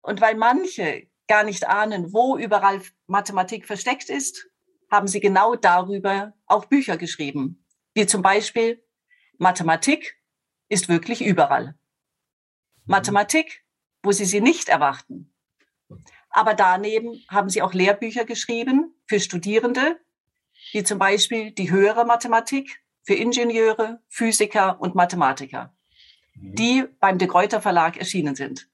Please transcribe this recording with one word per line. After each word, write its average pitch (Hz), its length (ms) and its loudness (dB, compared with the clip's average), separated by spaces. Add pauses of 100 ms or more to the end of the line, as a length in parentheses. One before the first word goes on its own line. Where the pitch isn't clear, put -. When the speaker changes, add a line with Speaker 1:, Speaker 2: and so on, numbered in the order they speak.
Speaker 1:
und 202 200 -6
weil 220 160 4
manche 233 720 0 (200)
gar 214 160 4
nicht 208 240 -6
ahnen, 202 440 -2
wo 247 240 2
überall 196 440 0 (260)
Mathematik 202 600 -4
versteckt 247 420 -6
ist, - 400 -8 (420)
haben 202 160 2
Sie 196 140 -4
genau 202 340 4
darüber 196 800 0 (140)
auch 208 200 2
Bücher 262 300 0
geschrieben, 147 680 -8 (300)
wie 214 120 2
zum 196 160 -2
Beispiel 208 600 0 (560)
Mathematik 180 760 0 (520)
ist - 200 -2
wirklich 170 360 0
überall. 143 500 0 (1080)
Mathematik, 202 800 0 (380)
wo 202 100 2
Sie 202 120 0
sie 196 160 0
nicht 277 280 2
erwarten. 147 640 -2 (960)
Aber 220 240 2
daneben 214 720 0
haben 196 220 0
Sie - 120 -2
auch 180 120 -4
Lehrbücher 202 500 0
geschrieben 240 680 -2 (120)
für 208 140 2
Studierende, 226 800 -2 (720)
wie 208 100 -2
zum 190 160 -2
Beispiel 208 540 0
die 185 180 -4
höhere 208 360 4
Mathematik 240 720 -2 (240)
für 196 100 2
Ingenieure, 226 960 0
Physiker 208 720 0
und 180 140 -4
Mathematiker, 135 800 -2 (600)
Speaker 2:
Mhm. 95 200 -18
Speaker 1:
die 240 300 2 (160)
beim 190 180 2
De 180 100 0
Gruyter 202 320 2
Verlag 170 360 0
erschienen 160 400 -6
sind. 135 380 -12